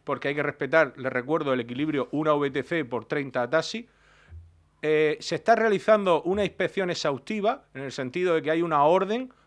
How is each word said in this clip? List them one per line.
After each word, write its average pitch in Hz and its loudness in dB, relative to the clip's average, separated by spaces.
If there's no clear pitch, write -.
porque 135 -4
hay 143 -2
que 147 -2
respetar, 147 2
les 131 -4
recuerdo, 135 -2
el 127 0
equilibrio 131 -4
una 151 2
V 143 0
T 139 -2
C 156 -4
por 117 -6
treinta 135 -4
taxis. 160 -2
Eh, 151 2
se - -6
está 226 4
realizando 208 2
una 196 0
inspección 180 -2
exhaustiva, 196 -2
en 135 -12
el 139 -8
sentido 165 -2
de 156 0
que 147 -2
hay 165 2
una 156 2
orden, 190 2